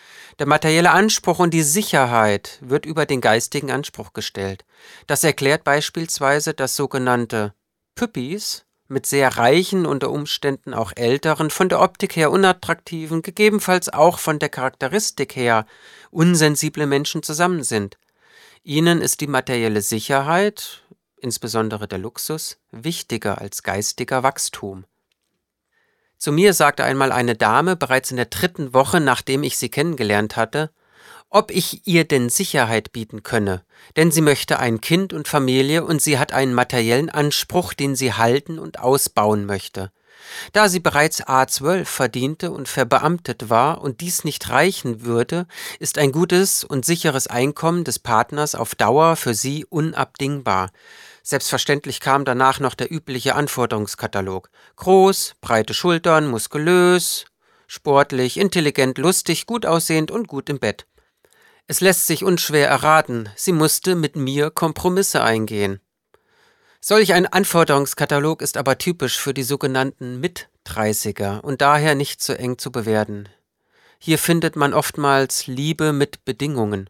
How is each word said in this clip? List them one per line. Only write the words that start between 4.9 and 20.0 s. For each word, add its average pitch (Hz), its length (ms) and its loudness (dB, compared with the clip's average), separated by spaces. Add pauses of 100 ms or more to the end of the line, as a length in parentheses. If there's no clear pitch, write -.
Das 143 160 0
erklärt 147 400 2
beispielsweise, 147 920 0
dass 131 220 -4
sogenannte 120 800 -2 (400)
Püppis 180 680 -8 (240)
mit 131 200 -6
sehr 139 280 2
reichen, 165 520 2
unter 135 240 -2
Umständen 139 640 -6
auch 110 200 -4
älteren, 143 540 0
von 185 200 2
der 175 120 2
Optik - 340 0
her 156 140 4
unattraktiven, 165 960 0
gegebenenfalls 196 680 2
auch 165 300 4
von 156 180 -2
der 147 120 -2
Charakteristik 135 880 -4
her 117 300 2 (460)
unsensible 156 760 2
Menschen 143 380 -2
zusammen 170 400 -2
sind. 104 340 -4 (640)
Ihnen 165 400 2
ist - 200 -4
die 147 60 -4
materielle 120 540 0
Sicherheit, 143 1000 -2 (340)